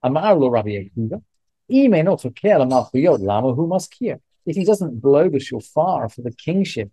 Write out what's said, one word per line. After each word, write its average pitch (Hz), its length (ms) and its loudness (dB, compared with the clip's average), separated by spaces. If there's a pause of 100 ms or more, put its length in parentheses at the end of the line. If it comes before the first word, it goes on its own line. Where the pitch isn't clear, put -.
Amar 160 320 2
lo 139 140 2
Rabbi 110 220 -2
Akiva, 110 520 -8 (500)
"Ime 240 320 4
not 185 160 0
okel 143 480 0
malchuyot, 131 520 2
lama 104 340 0
hu 160 120 -2
maskir." 185 540 -6 (240)
If 156 120 -6
he 190 100 -2
doesn't 175 340 -2
blow 143 300 4
the 139 100 -2
shofar 135 720 -4
for - 100 -20
the 120 120 -8
kingship 160 600 -4